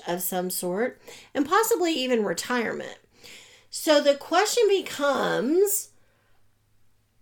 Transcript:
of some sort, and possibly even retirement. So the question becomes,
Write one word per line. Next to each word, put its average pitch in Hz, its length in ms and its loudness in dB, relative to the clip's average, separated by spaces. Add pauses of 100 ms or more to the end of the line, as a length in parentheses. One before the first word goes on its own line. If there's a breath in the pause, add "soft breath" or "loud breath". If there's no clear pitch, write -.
of 175 160 -4
some 185 300 -4
sort, 190 500 -4 (320 loud breath)
and 277 160 -2
possibly 381 440 2
even 254 300 0
retirement. 175 760 -4 (720 loud breath)
So 294 280 4
the 285 140 4
question 403 560 2
becomes, 285 1200 0 (1300)